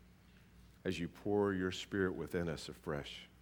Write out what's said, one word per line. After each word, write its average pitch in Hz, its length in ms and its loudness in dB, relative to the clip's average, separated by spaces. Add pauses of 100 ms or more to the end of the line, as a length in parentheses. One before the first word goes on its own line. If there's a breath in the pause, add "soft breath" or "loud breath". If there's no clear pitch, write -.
(840 loud breath)
as 92 120 0
you 85 120 -2
pour 101 440 2
your 92 180 2
Spirit 92 420 0
within 85 340 -2
us 76 220 -4
afresh. - 580 -6 (140)